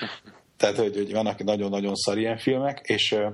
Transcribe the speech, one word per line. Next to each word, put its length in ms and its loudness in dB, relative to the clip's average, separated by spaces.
Tehát, 200 2
hogy, 200 2
hogy 160 -2
vannak 320 0
nagyon-nagyon 500 0
szar 240 0
ilyen 200 0
filmek, 440 0
és, 300 0
ö, 220 2